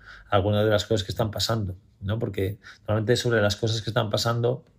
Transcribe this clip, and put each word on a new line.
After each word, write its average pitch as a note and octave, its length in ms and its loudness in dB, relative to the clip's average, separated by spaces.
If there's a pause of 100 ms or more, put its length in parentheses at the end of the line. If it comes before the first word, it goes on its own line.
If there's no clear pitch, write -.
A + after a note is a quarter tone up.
(300)
a G#2 80 0
algunas G#2 260 2
de G#2+ 80 4
las G#2 140 2
cosas G#2 180 0
que - 80 -8
están A2 180 -2
pasando, G2+ 460 -4 (240)
¿no? G2+ 200 -4
Porque G#2 380 -2 (300)
normalmente A2 300 2
sobre A#2 240 2
las G2+ 160 2
cosas A2 240 -2
que A#2 80 -6
están G#2+ 200 -2
pasando A#2+ 540 0 (160)